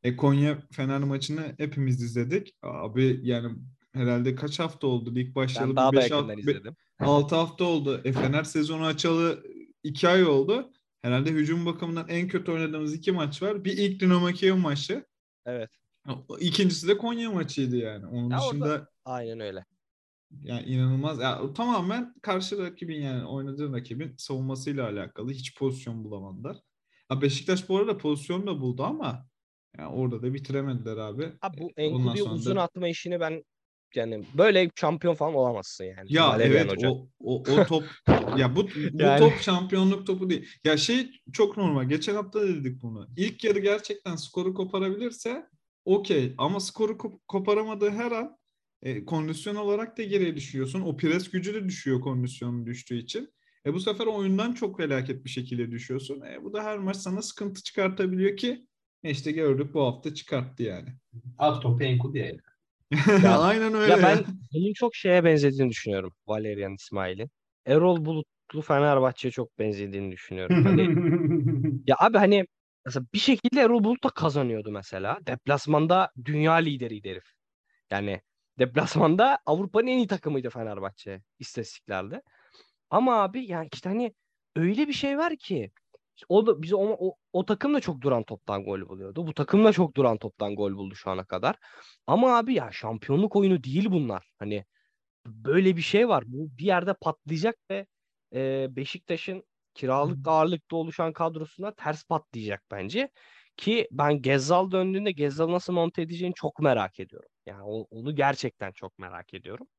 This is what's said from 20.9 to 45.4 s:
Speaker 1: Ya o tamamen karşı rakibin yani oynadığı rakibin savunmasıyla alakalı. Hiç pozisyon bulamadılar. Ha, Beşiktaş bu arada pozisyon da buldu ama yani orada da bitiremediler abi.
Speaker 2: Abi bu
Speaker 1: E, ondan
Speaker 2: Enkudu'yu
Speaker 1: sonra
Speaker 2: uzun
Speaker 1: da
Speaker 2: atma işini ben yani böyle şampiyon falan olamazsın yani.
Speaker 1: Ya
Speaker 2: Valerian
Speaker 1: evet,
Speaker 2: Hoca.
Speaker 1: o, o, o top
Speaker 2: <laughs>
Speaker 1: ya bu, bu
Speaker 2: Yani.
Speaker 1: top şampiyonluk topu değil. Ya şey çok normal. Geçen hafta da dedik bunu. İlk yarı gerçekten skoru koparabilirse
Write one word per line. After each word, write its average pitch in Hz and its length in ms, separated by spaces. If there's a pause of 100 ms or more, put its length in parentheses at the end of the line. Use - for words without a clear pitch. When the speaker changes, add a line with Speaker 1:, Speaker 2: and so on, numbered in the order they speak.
Speaker 1:
Ya 127 220
o 143 120
tamamen 233 680
karşı 190 360
rakibin 175 440
yani 131 240
oynadığı 139 460
rakibin 127 460
savunmasıyla 131 720
alakalı. 104 440
Hiç 131 260
pozisyon 127 460
bulamadılar. 104 520 (520)
Ha, 135 140
Beşiktaş 175 460
bu 190 100
arada 208 200
pozisyon 165 480
da 165 140
buldu 127 240
ama 208 420 (520)
yani 76 100
orada 123 340
da 127 120
bitiremediler 135 640
abi. 110 360 (100)
Speaker 2:
Abi 175 180
bu 165 160
Speaker 1:
E, 151 120
ondan 127 120
Speaker 2:
Enkudu'yu 127 240
Speaker 1:
sonra 180 100
Speaker 2:
uzun - 220
Speaker 1:
da 185 60
Speaker 2:
atma 175 260
işini 175 320
ben 160 240 (500)
yani 113 300 (100)
böyle 185 400
şampiyon 165 400
falan 156 200
olamazsın 120 500
yani. 95 280
Speaker 1:
Ya 160 160
Speaker 2:
Valerian 117 240 (140)
Speaker 1:
evet, - 40
Speaker 2:
Hoca. 120 200
Speaker 1:
o, - 180 (120)
o, 127 160
o 139 300
top 160 180 (220)
Speaker 2:
<laughs> 113 320
Speaker 1:
ya 127 180
bu, 196 120 (240)
bu 151 100
Speaker 2:
Yani. 143 160
Speaker 1:
top 151 220
şampiyonluk 190 640
topu 185 240
değil. - 180 (160)
Ya 156 120
şey 247 340 (220)
çok 202 240
normal. 151 320
Geçen 156 260
hafta 208 260
da 202 80
dedik 131 340
bunu. 113 340
İlk 214 280
yarı 202 140
gerçekten 202 580
skoru 180 380
koparabilirse 202 920 (380)